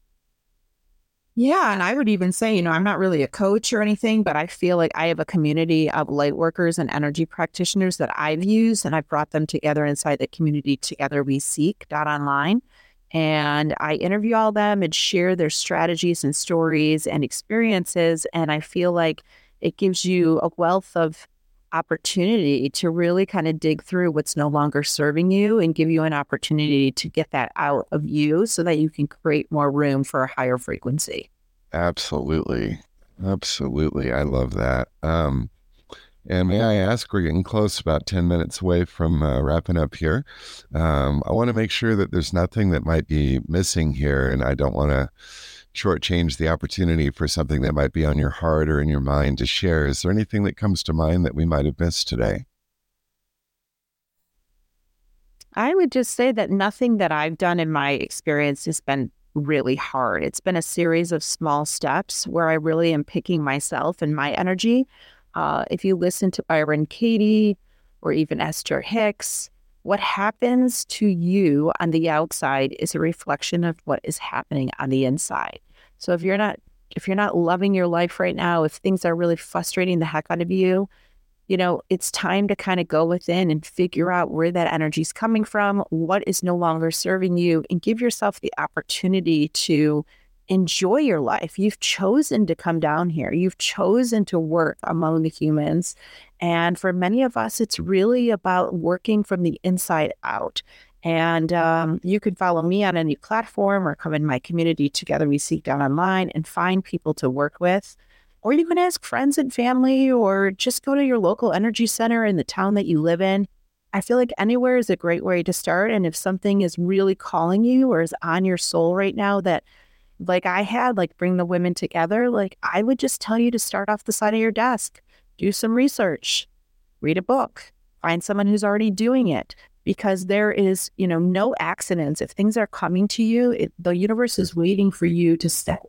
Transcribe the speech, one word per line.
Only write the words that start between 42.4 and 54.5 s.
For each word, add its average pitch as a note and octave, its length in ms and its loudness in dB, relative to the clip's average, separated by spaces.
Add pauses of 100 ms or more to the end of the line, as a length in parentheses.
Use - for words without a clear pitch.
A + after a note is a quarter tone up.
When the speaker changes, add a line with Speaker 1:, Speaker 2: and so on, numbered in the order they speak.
Speaker 2:
that D#2 160 0
might D#2+ 220 0
be C#2+ 400 2
missing E2 460 0
here, C2+ 360 0
and C2 120 0
I C2 120 0
don't C2+ 200 -2
wanna C#2 360 0 (640)
shortchange F2 640 -2
the D#2+ 100 0
opportunity D#2+ 600 0
for D2+ 180 -4
something D2 340 -2
that B1+ 120 0
might C#2+ 180 0
be E2 140 0
on D2+ 120 2
your C#2+ 120 0
heart D#2 400 0
or D2 100 2
in D2 80 0
your D2 120 0
mind C#2+ 380 0
to - 80 -2
share. D#2+ 400 0
Is C#2 160 -2
there F2+ 100 0
anything G#2 320 0
that F#2+ 120 -2
comes G2+ 280 -2
to - 100 -4
mind D#2+ 320 2
that A#1+ 100 -4
we D#2+ 100 2
might D2 200 0
have C#2+ 140 -4
missed E2+ 280 -2
today? A1 380 -2 (3000)